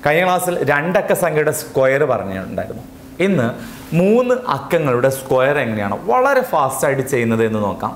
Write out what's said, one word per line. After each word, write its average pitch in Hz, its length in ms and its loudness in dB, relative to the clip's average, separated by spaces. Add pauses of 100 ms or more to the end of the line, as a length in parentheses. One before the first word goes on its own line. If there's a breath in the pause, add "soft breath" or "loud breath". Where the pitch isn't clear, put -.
കഴിഞ്ഞ 156 240 2
ക്ലാസ്സിൽ 180 280 0 (160)
രണ്ടക്ക 180 520 0
സംഖ്യയുടെ 156 380 0
സ്ക്വയർ 135 500 2
പറഞ്ഞിട്ടുണ്ടായിരുന്നു. 95 720 -6 (440)
ഇന്ന് 151 200 2 (540 loud breath)
മൂന്ന് 240 360 4 (200)
അക്കങ്ങളുടെ 135 600 2
സ്ക്വയർ 135 480 2
എങ്ങനെയാണ് 104 320 -2 (140)
വളരെ 254 420 2
ഫാസ്റ്റായിട്ട് 139 500 0 (120)
ചെയ്യുന്നത് 117 340 2
എന്ന് 107 180 -2
നോക്കാം. 98 280 -6